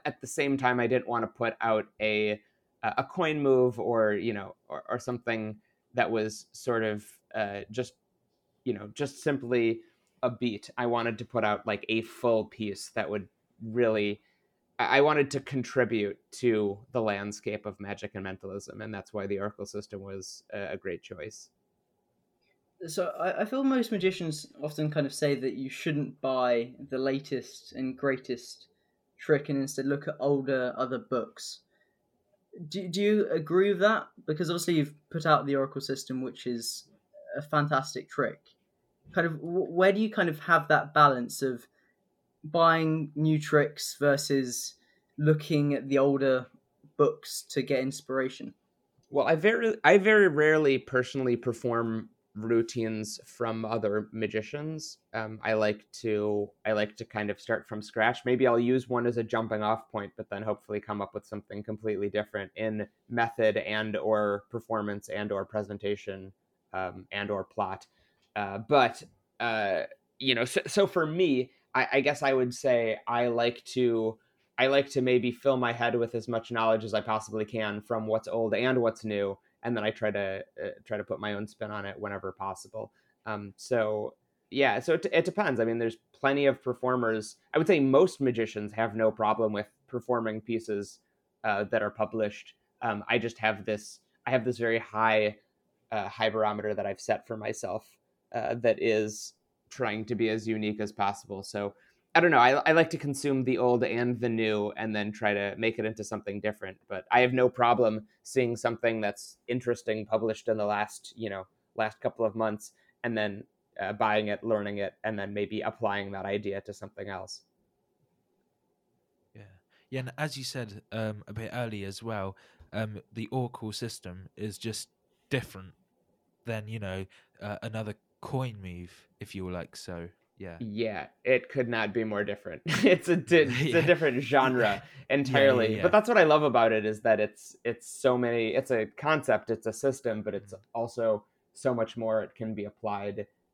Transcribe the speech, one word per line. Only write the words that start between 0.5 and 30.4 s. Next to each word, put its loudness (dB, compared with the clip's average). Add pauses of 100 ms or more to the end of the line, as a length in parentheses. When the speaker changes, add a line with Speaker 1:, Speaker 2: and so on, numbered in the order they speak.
Speaker 1:
time, 2
I 2
didn't 2
wanna 0
put -4
out 2 (120)
a, 0 (420)
a 0
coin -2
move 4
or, 2
you -2
know, -8 (100)
or, -10
or -4
something -6 (360)
that 2
was -2
sort -2
of, -2 (300)
uh, -4 (100)
just, -6 (680)
you -2
know, -8
just -6
simply 0 (420)
a 2
beat. -4
I -2
wanted 0
to -8
put -2
out, 0
like, -2
a 0
full 0
piece -8
that -4
would -4 (360)
really, 0 (580)
I, 4
I 8
wanted 4
to -2
contribute -2 (140)
to 0 (140)
the 0
landscape -4
of -10
magic -10
and -8
mentalism, -12
and -10
that's -12
why -6
the -4
Oracle -6
system -12
was -14
a, -8
a -8
great -10
choice. -16 (1400)
Speaker 2:
So -2 (120)
I, -2
I 0
feel -4
most 2
magicians -2 (160)
often -2
kind 0
of -6
say 2
that -4
you -8
shouldn't -4
buy 2 (180)
the -4
latest -4
and -6
greatest -4 (520)
trick 2
and 0
instead -4
look -2
at -4
older 0